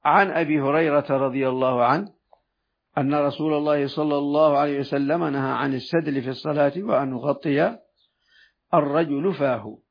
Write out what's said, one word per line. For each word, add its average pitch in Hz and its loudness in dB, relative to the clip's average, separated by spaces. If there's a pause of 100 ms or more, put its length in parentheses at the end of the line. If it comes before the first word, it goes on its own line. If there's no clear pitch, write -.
عن 180 4
أبي 151 0
هريرة 147 2
رضي 135 0
الله 127 2
عنه 165 0 (840)
أن 143 0
رسول 147 0
الله 147 0
صلى 147 -2
الله 143 2
عليه 143 0
وسلم 143 -2
نهى 139 -2
عن 135 -2
السدل 139 -2
في 123 -6
الصلاة 143 0
وأن 143 -2
يغطي 143 -2 (920)
الرجل 151 2
فاه. 120 -4 (120)